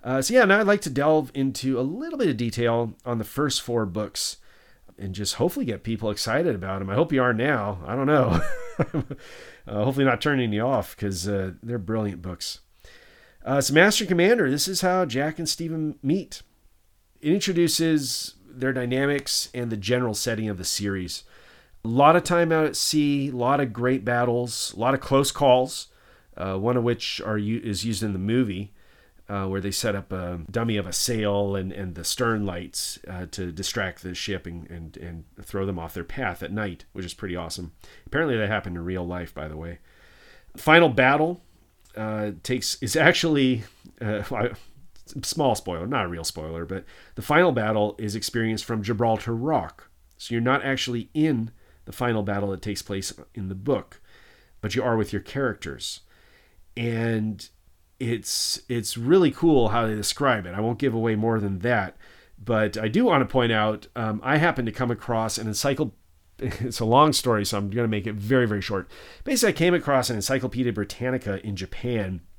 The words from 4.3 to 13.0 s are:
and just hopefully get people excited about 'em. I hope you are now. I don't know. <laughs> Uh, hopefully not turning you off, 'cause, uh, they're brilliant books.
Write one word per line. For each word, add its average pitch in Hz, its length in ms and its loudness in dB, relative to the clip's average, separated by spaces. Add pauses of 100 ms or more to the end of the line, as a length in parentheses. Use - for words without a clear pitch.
and 95 180 -8
just 101 200 -4
hopefully 185 320 0
get 107 160 -6
people 110 280 -4
excited 123 440 0
about 95 260 -6
'em. 95 100 -6
I 101 40 -2
hope 165 180 2
you 131 100 4
are 123 120 4
now. 107 520 0
I 127 100 -4
don't 135 100 0
know. 123 340 4 (380)
<laughs> - 260 -2 (600)
Uh, 107 180 -2
hopefully 135 220 2
not 120 160 2
turning 127 300 0
you 107 100 0
off, 123 340 0
'cause, 95 320 -4
uh, 95 240 -2 (100)
they're 117 160 -6
brilliant 101 440 -4
books. - 380 -10 (840)